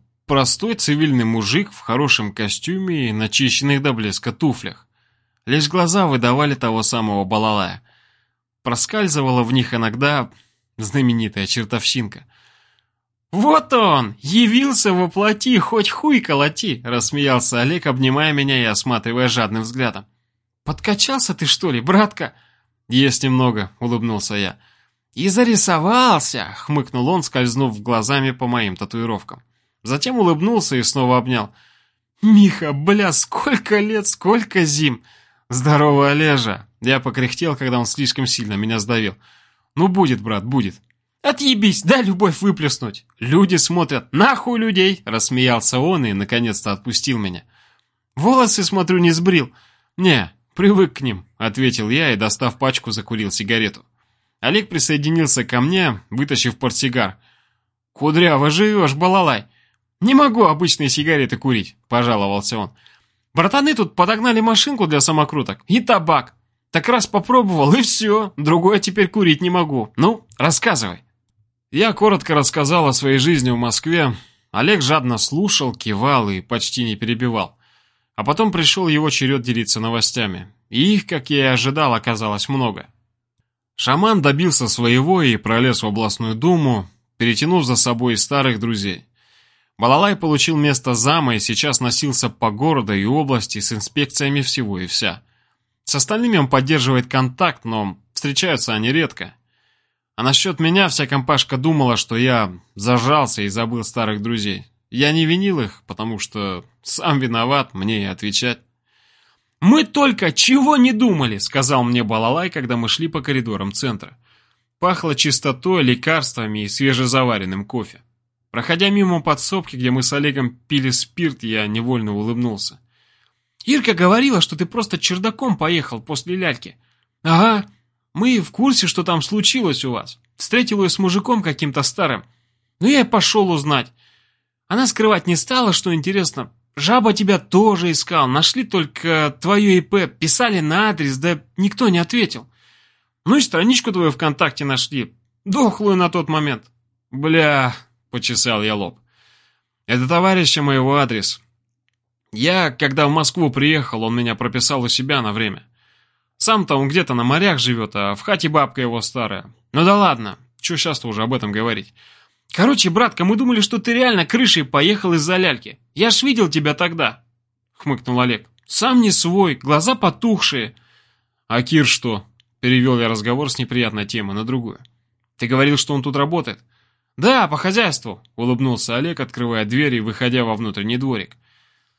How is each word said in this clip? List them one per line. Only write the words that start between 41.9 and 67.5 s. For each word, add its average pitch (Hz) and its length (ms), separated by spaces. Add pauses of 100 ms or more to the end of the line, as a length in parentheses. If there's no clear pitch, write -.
любовь 190 400
выплеснуть! 151 640 (140)
Люди 175 380
смотрят, 156 560
нахуй 240 440
людей!» 190 480
Рассмеялся 123 760
он 156 260
и, 104 80
наконец-то, 104 580
отпустил 120 460
меня. 92 260 (720)
«Волосы, 226 480
смотрю, 180 360
не 170 120
сбрил?» 165 400 (460)
«Не, 147 340 (240)
привык 190 380
к - 80
ним», 110 240 (120)
ответил 113 520
я 143 240
и, - 20
достав 110 420
пачку, 127 340
закурил 104 400
сигарету. 110 540 (540)
Олег 202 300
присоединился 151 760
ко 123 160
мне, 151 500
вытащив 123 480
портсигар. 123 600 (720)
«Кудряво 151 580
живешь, 185 440
балалай!» 165 520 (540)
«Не 233 140
могу 247 320
обычные 156 420
сигареты 147 480
курить», 117 400 (140)
пожаловался 110 680
он. 101 140 (640)
«Братаны 277 420
тут 220 200
подогнали 220 440
машинку 220 480
для 147 140
самокруток 147 640
и 226 140
табак. 180 540 (360)
Так - 160
раз 240 200
попробовал, 190 680